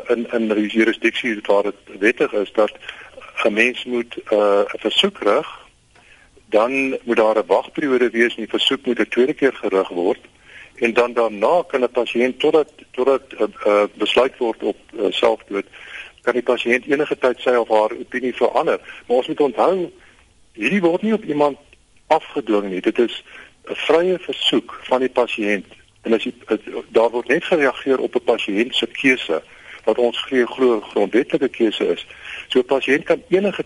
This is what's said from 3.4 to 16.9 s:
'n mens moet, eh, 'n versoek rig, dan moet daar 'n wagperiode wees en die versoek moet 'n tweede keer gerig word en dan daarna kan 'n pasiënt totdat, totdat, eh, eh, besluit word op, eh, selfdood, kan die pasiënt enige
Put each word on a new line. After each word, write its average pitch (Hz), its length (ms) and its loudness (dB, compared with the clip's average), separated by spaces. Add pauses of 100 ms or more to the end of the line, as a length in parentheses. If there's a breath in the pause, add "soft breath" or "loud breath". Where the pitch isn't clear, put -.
'n 107 100 2
mens 120 320 0
moet, 120 300 -6 (140)
eh, 104 300 2
'n - 200 -4
versoek 190 380 -2
rig, 110 480 -2 (800 soft breath)
dan 135 580 0
moet 117 120 -2
daar 110 220 4
'n 104 80 0
wagperiode 123 640 0
wees 117 260 0
en 113 80 -8
die 104 140 -6
versoek - 280 -2
moet 120 140 -2
'n 110 80 0
tweede 131 260 2
keer 135 200 0
gerig 95 360 -2
word 90 300 -2 (560 loud breath)
en 117 180 -2
dan 120 200 -2
daarna 117 540 0
kan 135 160 -2
'n 117 80 0
pasiënt 123 480 -2
totdat, 151 320 2 (200)
totdat, 127 300 0 (120)
eh, 110 100 -4 (220)
eh, 104 180 4 (100)
besluit 120 440 0
word 113 260 -4
op, 107 140 -2 (200)
eh, 107 120 -2
selfdood, 107 560 -2 (560 loud breath)
kan 123 120 0
die 123 100 -2
pasiënt 120 420 0
enige 147 320 -2